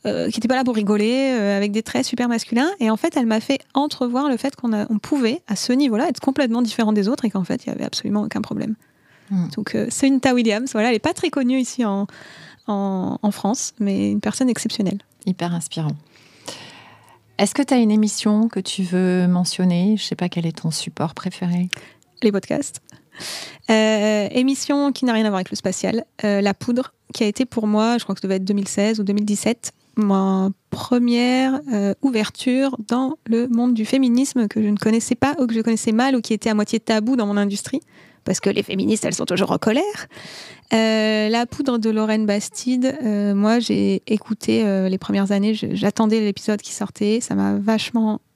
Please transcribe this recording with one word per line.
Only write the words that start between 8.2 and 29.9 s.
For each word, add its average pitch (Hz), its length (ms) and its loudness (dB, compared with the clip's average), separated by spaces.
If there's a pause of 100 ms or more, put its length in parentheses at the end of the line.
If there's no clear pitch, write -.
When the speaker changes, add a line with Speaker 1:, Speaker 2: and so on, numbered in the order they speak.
Speaker 1:
aucun 208 180 -4
problème. 214 360 -4 (540)
Speaker 2:
Hmm. 175 280 -2
Speaker 1:
Donc, - 180 -6
euh, 214 140 0
Sunita 269 440 2
Williams, 233 380 2
voilà, 220 160 0
elle 240 80 2
est 208 40 0
pas 320 140 -2
très - 160 -2
connue 262 300 0
ici 247 240 -2
en, 202 240 0 (600)
en, 190 540 -2
en 208 100 2
France, - 460 -2
mais 202 320 0
une 208 120 0
personne 247 280 0
exceptionnelle. 202 500 -2 (260)
Speaker 2:
Hyper 175 280 -2
inspirant. 160 440 -4 (1400)
Est-ce 202 140 2
que - 80 0
t'as 262 160 4
une 220 140 4
émission 214 560 2
que 190 140 -4
tu - 220 -4
veux 180 440 2
mentionner ? 180 680 2
Je - 80 -4
sais - 100 -4
pas, 180 140 -2
quel 170 160 -2
est 160 140 -4
ton 160 120 -2
support - 420 -4
préféré ? 180 540 -4 (560)
Speaker 1:
Les 214 80 4
podcasts. - 480 -4 (920)
Euh, 214 580 4
émission 277 640 0
qui - 140 -4
n'a 240 80 2
rien 220 120 2
à 214 40 2
voir 196 80 0
avec 185 120 -4
le 202 60 -6
spatial, 196 500 -2 (180)
euh, 202 160 2
La 202 140 2
Poudre, 240 400 -4 (220)
qui - 80 0
a - 20 2
été 208 200 0
pour 220 200 -4
moi, 214 320 2
je 226 60 -2
crois 196 100 -6
que - 80 -8
ça 196 60 -6
devait 190 80 0
être 190 100 -2
deux 202 80 0
mille 202 140 0
seize 214 320 0
ou 208 40 -2
deux 202 100 0
mille 208 120 0
dix-sept, 208 460 -2 (240)